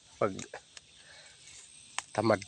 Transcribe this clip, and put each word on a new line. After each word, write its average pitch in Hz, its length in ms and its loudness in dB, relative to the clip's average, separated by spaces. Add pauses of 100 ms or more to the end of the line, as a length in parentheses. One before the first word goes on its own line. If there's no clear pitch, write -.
(200)
pag 101 160 2 (1800)
tamad 107 360 4